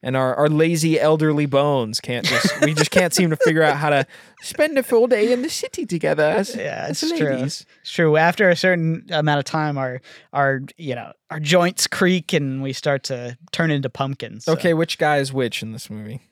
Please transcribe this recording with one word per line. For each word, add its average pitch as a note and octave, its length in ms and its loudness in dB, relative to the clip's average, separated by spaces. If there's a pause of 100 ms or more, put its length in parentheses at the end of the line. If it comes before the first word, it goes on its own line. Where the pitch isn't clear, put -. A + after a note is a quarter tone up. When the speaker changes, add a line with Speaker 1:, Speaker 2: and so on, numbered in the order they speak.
Speaker 1:
And B2+ 140 -4
our, C3 200 2
our D3 120 4
lazy D#3 520 2
elderly D3+ 460 4
bones C3+ 540 0
can't B2 240 -6
just, - 400 0
we D4 100 2
just - 180 0
can't F3+ 200 2
seem F3 180 2
to D#3 60 0
figure E3 260 2
out D3 140 4
how D3 140 0
to C#3+ 160 2 (340)
spend D4+ 380 0
a C4 60 0
full A#3+ 240 4
day A#3 240 4
in B3 100 0
the D4+ 80 -4
city - 340 -8
together D#3 380 0
as, D#3+ 320 0
Speaker 2:
Yeah, - 340 -6
Speaker 1:
as D#3+ 140 -6
Speaker 2:
it's D#4+ 160 -2
true. D3 120 0
Speaker 1:
ladies. C3 360 -6 (140)
Speaker 2:
It's - 100 -16
true. D#3 260 2
After E3+ 320 4
a F3 60 4
certain E3 560 0
amount D3+ 280 0
of C3+ 80 -2
time, D3+ 320 -4
our, B2+ 220 -6 (320)
our, C3+ 300 0 (140)
you D3 180 -8
know, A#2 180 -14 (180)
our D#3 100 -8
joints F3 480 2
creak F3+ 440 0
and C3+ 300 -2
we C3+ 100 -6
start C#3 320 -2
to A#2+ 320 -8 (140)
turn E3 220 0
into C3+ 180 -2
pumpkins, C3+ 540 -8
so. D#3+ 80 0
Speaker 1:
Okay, E3 220 0
which D#3+ 240 -2
guy D3+ 180 2
is C3+ 160 -2
which B2+ 300 -4
in A2+ 100 -12
this - 180 -14
movie? G#2+ 300 -12 (120)